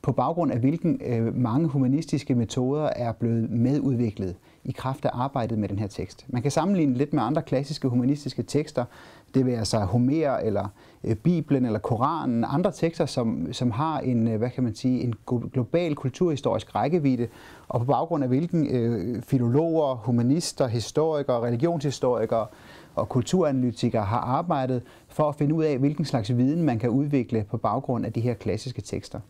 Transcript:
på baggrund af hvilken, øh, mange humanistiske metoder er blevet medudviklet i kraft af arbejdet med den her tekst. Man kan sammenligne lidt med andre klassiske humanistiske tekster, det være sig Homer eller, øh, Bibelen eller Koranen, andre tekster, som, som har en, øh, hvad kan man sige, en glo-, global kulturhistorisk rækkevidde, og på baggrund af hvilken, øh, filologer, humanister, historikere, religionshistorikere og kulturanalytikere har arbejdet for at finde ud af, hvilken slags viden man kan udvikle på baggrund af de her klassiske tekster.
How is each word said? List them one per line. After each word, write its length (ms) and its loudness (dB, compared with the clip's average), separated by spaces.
på 100 0
baggrund 400 0
af 60 0
hvilken, 480 0
øh, 300 0
mange 320 2
humanistiske 680 0
metoder 600 0
er 160 -2
blevet 400 0
medudviklet 840 0
i 80 -6
kraft 340 -6
af 80 2
arbejdet 440 -2
med 120 -2
den 100 -4
her 80 -2
tekst. 400 -12
Man 140 -4
kan 100 0
sammenligne 420 2
lidt 200 0
med 100 2
andre 180 0
klassiske 460 -2
humanistiske 560 0
tekster, 420 -2
det 120 4
være 200 0
sig 160 0
Homer 560 2
eller, 300 0
øh, 120 0
Bibelen 500 2
eller 140 0
Koranen, 680 0
andre 240 0
tekster, 340 -2
som, 480 -2
som 180 0
har 280 -2
en, 280 2
øh, 100 0
hvad 120 0
kan 140 -2
man 120 -2
sige, 280 0
en 100 -2
glo-, 220 -2
global 420 0
kulturhistorisk 800 -2
rækkevidde, 520 2
og 120 -2
på 60 0
baggrund 380 2
af 60 0
hvilken, 380 2
øh, 540 0
filologer, 720 2
humanister, 720 0
historikere, 760 0
religionshistorikere 1040 0
og 140 -2
kulturanalytikere 960 0
har 160 0
arbejdet 600 -2
for 220 0
at 60 -6
finde 200 2
ud 80 2
af, 140 2
hvilken 280 0
slags 320 0
viden 260 4
man 160 2
kan 100 0
udvikle 600 0
på 80 -4
baggrund 480 -2
af 80 -6
de 80 -2
her 120 0
klassiske 480 -6
tekster. 380 -8